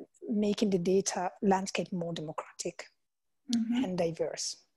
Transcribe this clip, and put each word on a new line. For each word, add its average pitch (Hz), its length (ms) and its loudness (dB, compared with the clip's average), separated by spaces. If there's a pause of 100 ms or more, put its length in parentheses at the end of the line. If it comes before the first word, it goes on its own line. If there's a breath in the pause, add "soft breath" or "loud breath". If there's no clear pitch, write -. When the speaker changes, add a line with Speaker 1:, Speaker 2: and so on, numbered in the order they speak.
(300)
Speaker 1:
making 208 400 2
the 190 80 4
data 185 540 2 (100)
landscape 190 500 2
more 170 200 -4
democratic - 720 -8 (720)
Speaker 2:
Mm-hmm. 233 280 2
Speaker 1:
and 185 140 -2
diverse. 165 580 -2 (200)